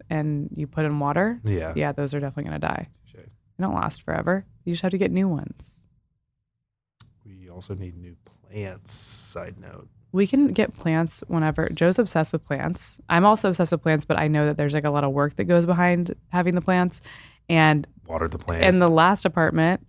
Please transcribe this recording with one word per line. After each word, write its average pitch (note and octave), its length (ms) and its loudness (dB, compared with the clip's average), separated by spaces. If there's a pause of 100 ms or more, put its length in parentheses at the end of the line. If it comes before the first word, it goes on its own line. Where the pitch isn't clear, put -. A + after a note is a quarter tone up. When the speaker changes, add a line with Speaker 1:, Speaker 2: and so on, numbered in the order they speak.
Speaker 1:
and D3+ 480 -4
you D3+ 120 -6
put D#3 180 -2
in D3 140 -2
water. F3+ 440 0
Speaker 2:
Yeah. E2 320 -2
Speaker 1:
Yeah, D3 180 0
those C#3+ 200 -4
are D3 60 -4
definitely C#3 260 -6
gonna D2+ 140 -6
die. - 280 -4 (240)
Speaker 2:
Touche. - 120 -20 (340)
Speaker 1:
They F3+ 60 -4
don't G3 100 -2
last - 300 -4
forever. D#3+ 420 -2 (200)
You F3 80 -4
just E3+ 100 -6
have F#3 80 0
to F#3+ 80 -2
get F#3 120 0
new F#3 160 0
ones. - 560 -8 (1400)
Speaker 2:
We F#2 240 -20
also F#2 240 -14
need F2+ 240 -10
new F2 180 -18 (320)
plants, G2 460 -12
side - 680 -12
note. F2 280 -20 (240)
Speaker 1:
We F#3+ 160 2
can C#4 260 2
get - 240 -2
plants E3 500 -2
whenever. D#3+ 420 0
Joe's E3+ 300 2
obsessed E3+ 340 0
with D#3+ 120 -6
plants. - 540 -6 (100)
I'm E3+ 160 4
also G#3+ 240 4
obsessed E3+ 220 0
with E3 100 0
plants, D#3 240 2
but - 140 0
I D#3 80 0
know D3+ 180 2
that D3 120 0
there's, D3 180 0
like, D3 100 -2
a D3 60 0
lot C#3+ 120 0
of C#3 80 0
work C#3+ 260 -2
that - 80 -2
goes E3+ 200 4
behind F3 500 2 (140)
having F3 260 0
the F3 60 0
plants. F3+ 400 0 (480)
And D#3 380 4 (180)
Speaker 2:
Water E2 220 -2
the D#2+ 100 -6
plant. - 260 -2
Speaker 1:
in F#3 160 6
the F3 100 6
last E3+ 360 4
apartment, E3 640 2